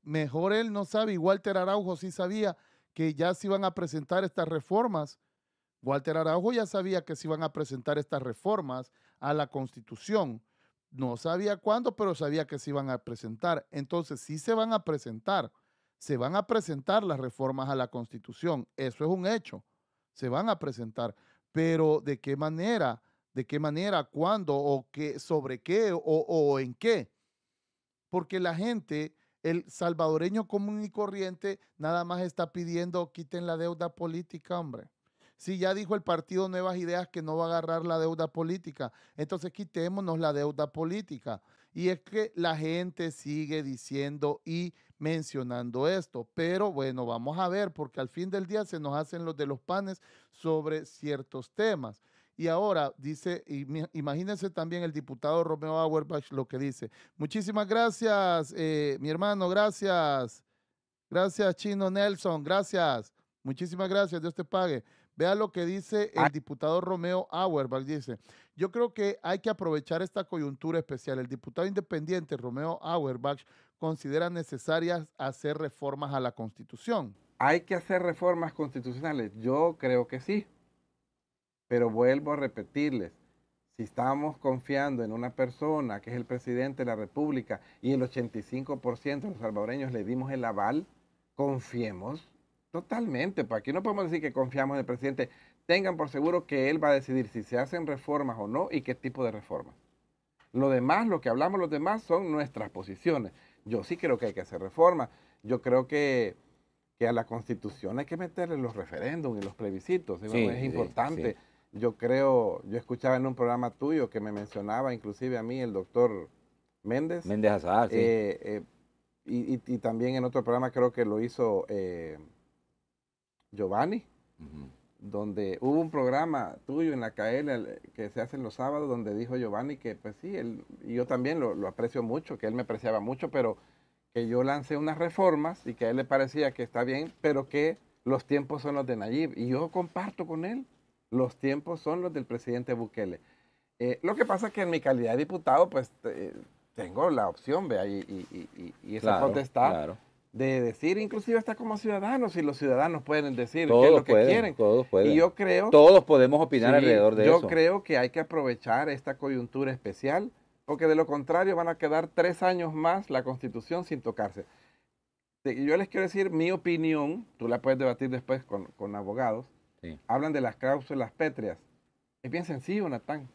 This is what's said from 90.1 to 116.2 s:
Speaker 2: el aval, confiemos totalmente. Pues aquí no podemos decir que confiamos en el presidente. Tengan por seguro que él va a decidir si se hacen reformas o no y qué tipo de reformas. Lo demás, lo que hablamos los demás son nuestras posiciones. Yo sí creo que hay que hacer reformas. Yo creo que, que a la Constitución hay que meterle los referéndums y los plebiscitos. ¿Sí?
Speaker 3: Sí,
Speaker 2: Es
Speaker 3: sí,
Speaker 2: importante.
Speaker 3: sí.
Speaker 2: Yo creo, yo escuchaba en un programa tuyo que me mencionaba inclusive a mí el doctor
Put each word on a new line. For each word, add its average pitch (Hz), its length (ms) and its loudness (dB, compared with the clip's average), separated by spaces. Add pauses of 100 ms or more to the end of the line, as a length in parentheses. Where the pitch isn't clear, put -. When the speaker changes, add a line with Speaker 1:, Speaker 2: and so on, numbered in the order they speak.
Speaker 2:
el 131 140 -4
aval, 113 420 -2 (480)
confiemos 120 960 -4 (400)
totalmente. 170 720 -2
Pues 113 180 -2
aquí 139 120 -4
no 180 80 -2
podemos 202 240 0
decir 165 160 -2
que 151 100 -2
confiamos 135 440 0
en 139 60 -2
el 113 40 -4
presidente. 131 460 -2 (340)
Tengan 185 320 2
por 156 120 -2
seguro 160 360 0
que 135 240 2
él - 140 0
va 147 60 6
a 147 40 8
decidir 131 340 0
si 110 140 -8
se 120 160 -4
hacen 143 300 -4
reformas 139 520 -2
o 104 80 -4
no 135 220 -2
y 143 120 -2
qué 131 120 -4
tipo 127 300 -6
de 117 80 0
reformas. 101 420 -8 (800)
Lo 135 160 2
demás, 135 380 2
lo 180 120 2
que 127 100 -2
hablamos 160 300 2
los 165 120 0
demás 156 320 -2
son 175 280 0
nuestras 131 380 -4
posiciones. 98 600 -2 (340)
Yo 107 180 -2
sí 175 140 -6
creo 139 220 0
que 117 80 -2
hay 98 80 -4
que 95 60 -6
hacer 87 200 -10
reformas. 151 480 4 (320)
Yo 120 220 -2
creo 127 240 4
que, 131 480 2 (640)
que 117 80 2
a 117 40 2
la 117 140 0
Constitución 107 720 -8
hay 143 80 -4
que 165 120 -8
meterle 170 400 -6
los 120 180 -4
referéndums 110 680 -6
y 98 40 -6
los 95 100 -12
plebiscitos. 101 640 -4
¿Sí? 107 80 -10
Speaker 3:
Sí, 113 160 2
Speaker 2:
Es 113 140 0
Speaker 3:
sí, 131 60 -2
Speaker 2:
importante. 135 680 -2
Speaker 3:
sí. - 60 -20 (320)
Speaker 2:
Yo 110 260 -2
creo, 127 680 2
yo 98 120 -6
escuchaba 120 380 0
en 127 100 2
un 131 80 -2
programa 123 380 0
tuyo 143 400 0
que 110 80 -4
me 107 120 -6
mencionaba 104 640 -4
inclusive 117 460 -6
a 113 40 -6
mí 123 160 -6
el 120 140 -4
doctor 95 560 2 (540)